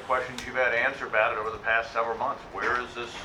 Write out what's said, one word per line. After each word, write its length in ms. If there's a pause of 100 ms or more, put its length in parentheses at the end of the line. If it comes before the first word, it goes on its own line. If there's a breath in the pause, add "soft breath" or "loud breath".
questions 380
you've 120
had 140
to 80
answer 280
about 260
it 60
over 120
the 80
past 340
several 260
months? 240 (100)
Where 280
is 140
this 160 (140)